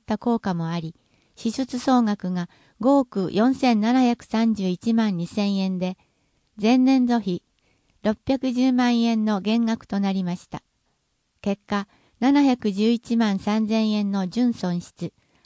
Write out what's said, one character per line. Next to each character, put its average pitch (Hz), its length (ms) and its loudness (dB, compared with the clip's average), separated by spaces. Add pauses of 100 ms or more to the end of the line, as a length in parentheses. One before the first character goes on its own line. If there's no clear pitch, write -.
た 214 140 -4
効 233 220 -2
果 196 120 -4
も 165 160 -4
あ 170 100 -4
り、 160 180 -10 (400)
支 226 160 -4
出 254 260 -6
総 254 240 2
額 202 320 -2
が 175 160 -6 (300)
五 277 180 4
億 196 340 -2
四 240 220 2
千 240 260 2
七 247 220 2
百 240 220 0
三 226 300 0
十 196 140 -2
一 202 260 -2
万 220 220 0
二 170 100 -4
千 202 300 -2
円 190 220 -2
で、 180 180 -6 (640)
前 240 180 4
年 254 280 4
度 240 140 2
比 190 220 -4 (600)
六 214 240 0
百 262 260 -2
十 254 200 2
万 240 280 2
円 226 240 0
の 214 160 0
減 220 240 0
額 226 220 -4
と 202 140 -2
な 196 120 0
り 190 120 -2
ま 175 100 -4
し - 140 -14
た。 - 140 -14 (800)
結 196 260 -4
果、 202 200 -4 (320)
七 277 240 4
百 247 300 2
十 208 180 2
一 233 260 -2
万 214 220 0
三 214 300 -2
千 220 240 0
円 208 180 -2
の 196 180 -2
純 233 260 0
損 175 260 -4
失、 - 320 -12 (340)